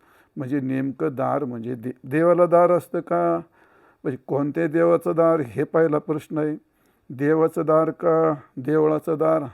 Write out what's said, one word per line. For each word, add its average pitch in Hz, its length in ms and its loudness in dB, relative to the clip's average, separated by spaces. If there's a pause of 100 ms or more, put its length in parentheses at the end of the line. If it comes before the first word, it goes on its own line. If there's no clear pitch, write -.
(360)
म्हणजे 139 240 -4
नेमकं 135 540 -4
दार 131 300 -2
म्हणजे 120 300 -8
दे-, 123 180 -10 (120)
देवाला 170 420 2
दार 175 240 4
असतं 175 300 -2
का? 170 400 -2 (600)
म्हणजे 131 240 -6
कोणत्या 147 400 -2
देवाचं 170 500 0
दार 165 240 4
हे 120 240 -4
पहिला 156 340 2
प्रश्न 156 400 -6
आहे. 151 180 -2 (540)
देवाचं 156 560 0
दार 160 240 4
का 160 440 2 (220)
देवळाचं 151 600 0
दार 160 240 0 (120)